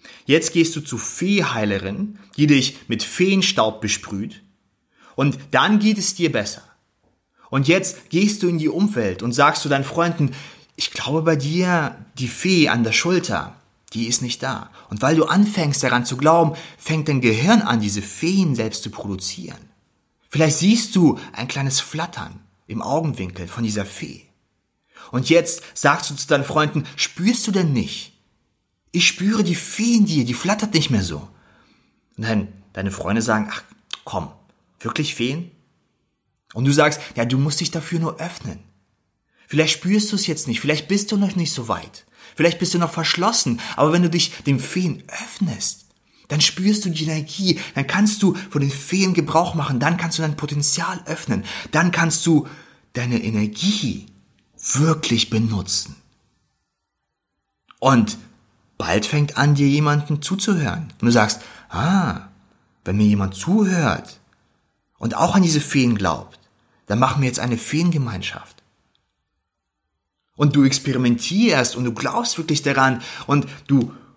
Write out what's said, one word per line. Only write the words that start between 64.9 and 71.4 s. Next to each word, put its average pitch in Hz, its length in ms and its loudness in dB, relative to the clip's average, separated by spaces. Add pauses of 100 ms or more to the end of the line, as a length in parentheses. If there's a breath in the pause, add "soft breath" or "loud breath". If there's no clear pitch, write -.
und - 180 -4
auch 170 180 2
an 196 80 6
diese 160 200 2
Feen 123 340 2
glaubt, 90 420 -2 (480)
dann 101 120 -2
machen 131 240 2
wir 131 40 2
jetzt 127 140 0
eine 113 160 -2
Feengemeinschaft.“ 143 1080 -4 (1700)
Und 147 200 2
du 143 80 8
experimentierst 131 1080 2